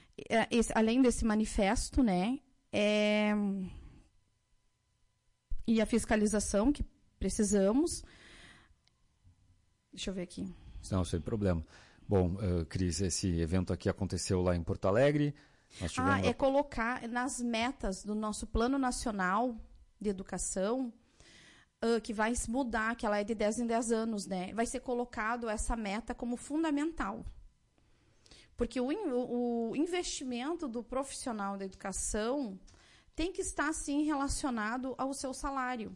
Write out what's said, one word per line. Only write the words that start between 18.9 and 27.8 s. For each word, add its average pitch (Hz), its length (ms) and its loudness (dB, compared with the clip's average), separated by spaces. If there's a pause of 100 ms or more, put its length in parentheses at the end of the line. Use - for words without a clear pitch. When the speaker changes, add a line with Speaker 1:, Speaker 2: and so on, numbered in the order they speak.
Speaker 1:
de 202 100 -4
Educação, 202 840 -2 (880)
ah, 233 200 2
que 226 120 -6
vai 214 220 0
se 233 160 -4
mudar, 233 460 0
que 240 100 -4
ela 208 120 2
é 208 60 0
de 220 100 -2
dez 214 240 0
em 240 80 0
dez 226 260 0
anos, 220 340 0
né? 185 280 -4
Vai 233 120 0
ser 254 140 -6
colocado 240 680 -4
essa 254 280 -2
meta 220 380 -4
como 240 220 -4
fundamental. 294 880 -2 (1300)